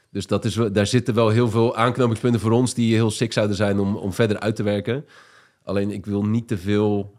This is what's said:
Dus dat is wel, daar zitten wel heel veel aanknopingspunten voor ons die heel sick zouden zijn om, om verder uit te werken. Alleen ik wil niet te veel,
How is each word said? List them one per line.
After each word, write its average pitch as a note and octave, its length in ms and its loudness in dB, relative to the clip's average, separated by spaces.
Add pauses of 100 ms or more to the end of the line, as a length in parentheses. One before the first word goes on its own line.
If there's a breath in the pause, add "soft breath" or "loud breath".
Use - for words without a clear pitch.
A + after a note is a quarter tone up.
(100)
Dus G2+ 160 -6
dat G2+ 180 -2
is G2+ 120 -2
wel, A2+ 160 0
daar G2+ 140 2
zitten B2 280 0
wel A2+ 140 4
heel A#2 220 2
veel A#2 260 2
aanknopingspunten A#2+ 640 0
voor A2 100 0
ons A#2 240 2
die A2+ 200 2
heel A2+ 160 2
sick A2 220 -4
zouden G#2+ 240 0
zijn G2+ 220 0
om, G2+ 180 0
om F#2+ 160 -6
verder G#2+ 280 0
uit A2 160 -2
te A2 60 -6
werken. G#2 420 -2 (600 loud breath)
Alleen G2+ 260 -2
ik G2+ 160 -10
wil G2+ 180 -2
niet A2+ 240 -2
te G#2+ 100 -4
veel, G#2 600 -2